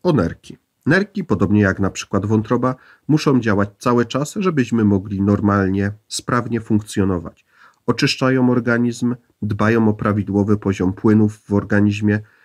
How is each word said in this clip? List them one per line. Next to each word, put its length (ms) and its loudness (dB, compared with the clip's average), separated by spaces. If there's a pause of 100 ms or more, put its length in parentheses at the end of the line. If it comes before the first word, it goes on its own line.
o 100 2
nerki? 440 -2 (280)
Nerki, 380 0
podobnie 380 2
jak 180 2
na 100 0
przykład 360 -6
wątroba, 500 0 (320)
muszą 320 2
działać 380 0
cały 280 0
czas, 340 -6
żebyśmy 440 0
mogli 380 0
normalnie, 720 2 (160)
sprawnie 540 -4
funkcjonować. 840 -4 (400)
Oczyszczają 640 0
organizm, 680 -2 (260)
dbają 460 0
o 60 4
prawidłowy 640 0
poziom 360 0
płynów 440 2
w 160 -10
organizmie, 680 0 (260)